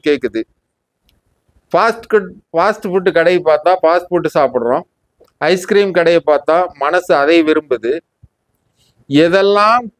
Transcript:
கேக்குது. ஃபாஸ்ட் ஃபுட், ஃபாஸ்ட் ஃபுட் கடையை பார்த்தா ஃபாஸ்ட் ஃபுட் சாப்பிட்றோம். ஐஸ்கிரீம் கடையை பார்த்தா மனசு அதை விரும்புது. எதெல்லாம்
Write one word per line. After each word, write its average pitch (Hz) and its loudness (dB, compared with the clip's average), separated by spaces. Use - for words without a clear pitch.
கேக்குது. 120 -2
ஃபாஸ்ட் 220 -2
ஃபுட், 190 -2
ஃபாஸ்ட் 202 -2
ஃபுட் 180 -2
கடையை 170 0
பார்த்தா 156 2
ஃபாஸ்ட் 165 0
ஃபுட் 160 -2
சாப்பிட்றோம். 127 -2
ஐஸ்கிரீம் 190 0
கடையை 170 2
பார்த்தா 151 0
மனசு 175 -2
அதை 160 2
விரும்புது. 147 -2
எதெல்லாம் 196 2